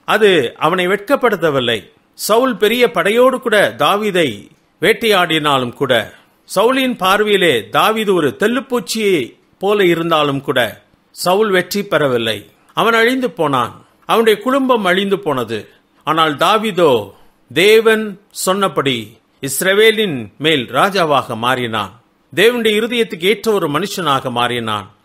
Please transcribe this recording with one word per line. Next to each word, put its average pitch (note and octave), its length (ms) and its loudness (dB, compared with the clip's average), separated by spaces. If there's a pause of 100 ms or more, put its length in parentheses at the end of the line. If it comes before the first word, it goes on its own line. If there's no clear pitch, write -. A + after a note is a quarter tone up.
அது G3+ 220 4 (280)
அவனை F3+ 280 0
வெட்கப்படுத்தவில்லை. E3 920 0 (380)
சவுல் A#3+ 380 0
பெரிய G#3+ 340 2
படையோடு A#3 480 2
கூட G#3+ 180 0 (200)
தாவீதை F3 520 0 (540)
வேட்டையாடினாலும் D#3+ 920 0
கூட, C3 180 -2 (560)
சவுலின் B3+ 480 0
பார்வையிலே F#3+ 580 2 (160)
தாவீது G3+ 440 0
ஒரு D3+ 220 2
தெள்ளுப்பூச்சியை A3+ 800 -2 (420)
போல G3+ 240 0
இருந்தாலும் E3 560 0
கூட, C3+ 180 -2 (560)
சவுல் G3+ 360 0
வெற்றி F3+ 320 0
பெறவில்லை. B2+ 540 0 (400)
அவன் G#3+ 200 2
அழிந்து B3 340 0
போனான், C3 420 -2 (360)
அவனுடைய G#3+ 300 2
குடும்பம் B3+ 460 0
அழிந்து F#3+ 340 0
போனது. A#2+ 400 -4 (480)
ஆனால் D#3 300 0
தாவீதோ F3+ 560 2 (580)
தேவன் G#3+ 540 4 (340)
சொன்னபடி D#3+ 600 -2 (440)
இஸ்ரவேலின் G3 760 0 (200)
மேல் C#3+ 320 0
ராஜாவாக D3 640 0
மாறினான். A2+ 560 -4 (400)
தேவனுடைய A3 420 2
இருதயத்துக்கு A3 540 -2
ஏற்ற G#3 240 -2
ஒரு F3 160 -2
மனுஷனாக D3 640 -4
மாறினான். A#2 560 -4 (180)